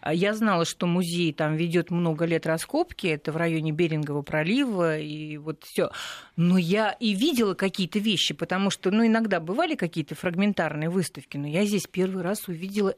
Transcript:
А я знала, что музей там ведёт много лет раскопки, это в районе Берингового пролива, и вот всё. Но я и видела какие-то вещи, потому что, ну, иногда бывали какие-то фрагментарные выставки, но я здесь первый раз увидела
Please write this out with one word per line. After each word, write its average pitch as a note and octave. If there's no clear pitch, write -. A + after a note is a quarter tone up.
А D3+
я G3
знала, G#3
что -
музей E3+
там D#3
ведёт E3
много E3+
лет E3
раскопки, G3
это D3+
в D#3
районе D#3+
Берингового D3+
пролива, E3+
и D3+
вот D3+
всё. -
Но F3
я G3
и G#3+
видела A3+
какие-то F#3+
вещи, G3+
потому F#3
что, -
ну, A3+
иногда A3
бывали C4+
какие-то E3
фрагментарные E3+
выставки, -
но C#3+
я F3
здесь G3+
первый F#3
раз F#3+
увидела G3